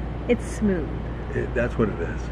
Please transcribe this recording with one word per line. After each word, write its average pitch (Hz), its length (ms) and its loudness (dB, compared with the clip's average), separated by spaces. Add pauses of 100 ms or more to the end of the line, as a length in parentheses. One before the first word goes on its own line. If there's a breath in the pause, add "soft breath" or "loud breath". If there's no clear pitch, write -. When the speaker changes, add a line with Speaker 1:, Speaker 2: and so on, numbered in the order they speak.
(280)
Speaker 1:
It's 240 160 4
smooth. 190 440 2 (460)
Speaker 2:
It, 120 200 0
that's 120 240 2
what 110 120 6
it - 100 -4
is. - 200 -2 (120)